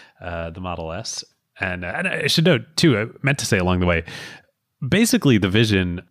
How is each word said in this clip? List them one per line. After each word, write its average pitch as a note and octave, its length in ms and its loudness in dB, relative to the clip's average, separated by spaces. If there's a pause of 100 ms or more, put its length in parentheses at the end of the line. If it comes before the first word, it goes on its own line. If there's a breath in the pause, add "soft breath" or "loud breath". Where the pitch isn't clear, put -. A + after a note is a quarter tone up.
(200 loud breath)
uh, E2+ 300 -10
the E2 100 -14
Model E2+ 320 -8
S. - 320 -10 (340)
And, F2+ 260 -4
uh, F2 120 -8
and F3+ 100 -4
I E3 200 -4
should D#3+ 180 2
note, D3+ 180 4 (140)
too, C#3 220 4
I A2 80 -2 (160)
meant C3+ 160 0
to G2 80 -6
say G#2 120 2
along F2+ 220 2
the F2+ 60 2
way, E2+ 180 2 (800 loud breath)
basically F3 520 4
the F#2 100 0
vision, F#2 640 2